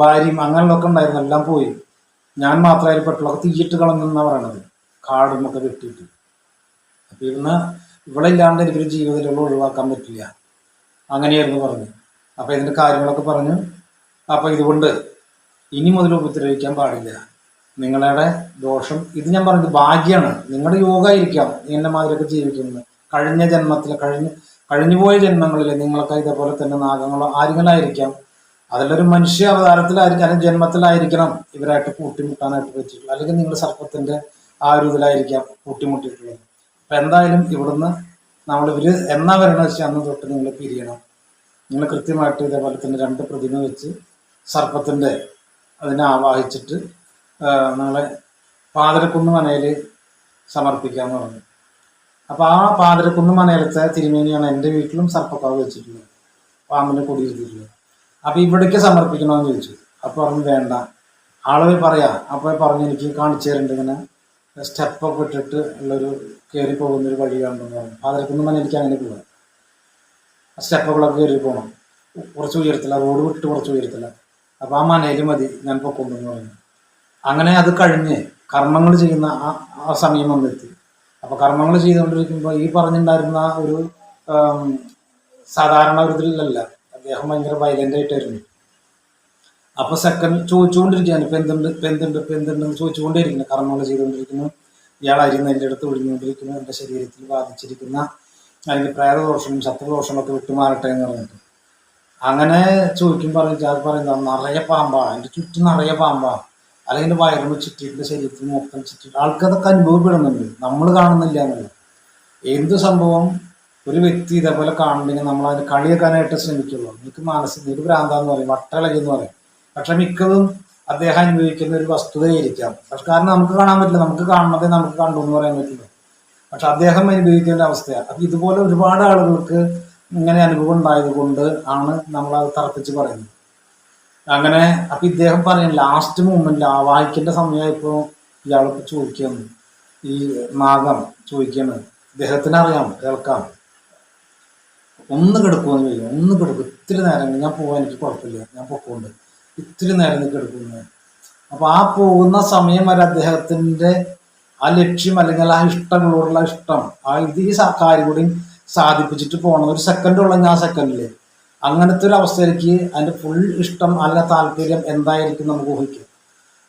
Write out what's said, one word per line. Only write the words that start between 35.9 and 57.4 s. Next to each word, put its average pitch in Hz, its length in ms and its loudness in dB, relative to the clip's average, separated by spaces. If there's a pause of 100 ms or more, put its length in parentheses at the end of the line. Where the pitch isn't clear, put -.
അപ്പൊ 151 140 -8
എന്തായാലും 175 460 4 (100)
ഇവിടുന്ന് 147 380 -2 (580)
നമ്മൾ 147 220 0
ഇവര് 147 220 2 (160)
എന്നാ 165 280 2
വരണ 170 260 4
വെച്ചാൽ 156 240 -2
അന്ന് 143 200 -4
തൊട്ട് 139 240 -10
നിങ്ങൾ 135 200 -4
പിരിയണം. 123 480 -12 (720)
നിങ്ങൾ 143 180 -2
കൃത്യമായിട്ട് 147 540 -4
ഇതേപോലെ 139 340 -4
തന്നെ 131 220 -6
രണ്ട് 131 240 -4
പ്രതിമ 135 360 -6
വെച്ച് 139 300 -8 (580)
സർപ്പത്തിന്റെ 143 640 -2 (720)
അതിനെ 143 220 -4
ആവാഹിച്ചിട്ട്, 131 720 0 (640)
ആ, 147 80 -4 (260)
നാളെ 139 280 -4 (720)
പാതിരക്കുന്ന് 165 580 2
മനയിൽ 147 320 0 (840)
സമർപ്പിക്കാന്ന് 131 640 -4
പറഞ്ഞു. 117 280 -10 (880)
അപ്പൊ 156 140 0
ആ 175 160 6 (140)
പാതിരക്കുന്ന് 170 580 4
മനയിലത്തെ 165 500 4 (120)
തിരുമേനിയാണ് 151 520 0
എൻ്റെ 139 220 -2
വീട്ടിലും 156 400 0
സർപ്പക്കാവ് 135 560 -4
വെച്ചിട്ടുള്ളത്, 113 420 -14 (640)
പാമ്പിനെ 143 340 0
കുടിയിരുത്തിയിട്ടുള്ളത്. 117 640 -8 (560)